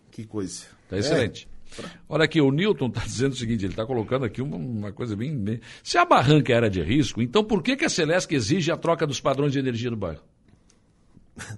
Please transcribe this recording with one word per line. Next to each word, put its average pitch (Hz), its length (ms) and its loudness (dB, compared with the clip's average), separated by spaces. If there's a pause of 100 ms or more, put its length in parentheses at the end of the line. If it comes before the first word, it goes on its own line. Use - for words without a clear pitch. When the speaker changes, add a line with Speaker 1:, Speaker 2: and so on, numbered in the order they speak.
Speaker 1:
Que 113 160 -14
coisa. 101 380 -8 (260)
Speaker 2:
Tá 92 60 -8
Speaker 1:
É. 95 60 0
Speaker 2:
excelente. 127 460 0 (600)
Olha 151 180 2
aqui, 156 140 0
o 139 120 6
Newton 151 380 0
tá 110 160 -4
dizendo 113 280 -2
o - 20 -8
seguinte, 113 300 -2
ele 90 80 -4
tá 113 120 -4
colocando 123 400 -2
aqui 110 160 -6
uma, 147 140 -6
uma 117 360 -6
coisa 113 240 -6
bem, 131 220 -4
bem, 110 220 -2 (240)
se - 140 -2
a 349 80 4
barranca 151 480 6
era 117 160 4
de 92 120 0
risco, 110 400 0
então 127 220 2
por 214 180 0
que 254 140 0
que 269 100 -2
a 294 40 0
Celesc 175 440 0
exige 147 380 2
a 151 60 0
troca 160 280 0
dos 139 140 -4
padrões 143 320 2
de 131 80 -2
energia 127 300 -2
do 120 80 -2
bairro? 85 240 -6 (1400)